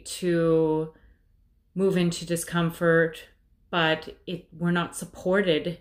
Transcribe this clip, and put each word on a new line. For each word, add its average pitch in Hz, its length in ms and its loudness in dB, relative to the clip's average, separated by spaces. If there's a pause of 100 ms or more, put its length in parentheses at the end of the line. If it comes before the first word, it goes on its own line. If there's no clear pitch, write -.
to 160 840 2 (840)
move 185 200 2
into 175 300 0
discomfort, 165 1000 0 (440)
but 160 560 0
it, 175 260 -10
we're 170 200 -2
not 175 240 -2
supported 175 840 0